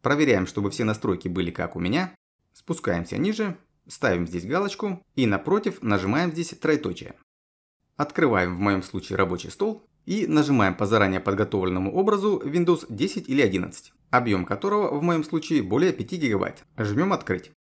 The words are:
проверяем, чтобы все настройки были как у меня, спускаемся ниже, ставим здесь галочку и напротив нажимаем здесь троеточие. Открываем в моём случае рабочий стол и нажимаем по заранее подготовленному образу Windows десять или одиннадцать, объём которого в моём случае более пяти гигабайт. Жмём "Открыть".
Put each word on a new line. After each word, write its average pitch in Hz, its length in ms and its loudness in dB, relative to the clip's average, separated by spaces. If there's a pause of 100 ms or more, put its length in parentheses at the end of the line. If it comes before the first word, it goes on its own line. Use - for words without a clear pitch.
проверяем, 127 460 2
чтобы 101 240 -4
все 113 140 -4
настройки 107 440 -2
были 87 220 -2
как 85 260 -6
у - 20 -6
меня, 135 360 -2 (400)
спускаемся 92 640 -4
ниже, 208 400 -2 (280)
ставим 90 400 0
здесь 85 200 -6
галочку 190 560 -4 (140)
и 131 100 2
напротив 156 560 0
нажимаем 110 500 0
здесь 165 160 -6 (100)
троеточие. 156 560 -2 (840)
Открываем 107 580 2
в - 20 -8
моём 98 240 2
случае 95 360 -6
рабочий 90 320 0
стол 220 340 -4 (220)
и 196 200 -2
нажимаем 139 480 4
по 104 120 -2
заранее 98 340 4
подготовленному 92 720 0
образу 202 500 2
Windows 165 460 2
десять 143 400 -4
или 135 140 2
одиннадцать, 92 500 0 (160)
объём 107 380 2
которого 196 520 0
в 143 40 -2
моём 165 220 2
случае 151 380 0
более 127 300 2
пяти - 240 -6
гигабайт. 110 480 -2 (140)
Жмём 117 340 0
"Открыть". - 380 -4 (120)